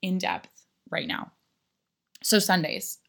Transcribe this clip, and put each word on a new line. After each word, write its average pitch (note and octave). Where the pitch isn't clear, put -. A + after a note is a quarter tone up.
in F#3
depth -
right -
now. -
So -
Sundays, F#3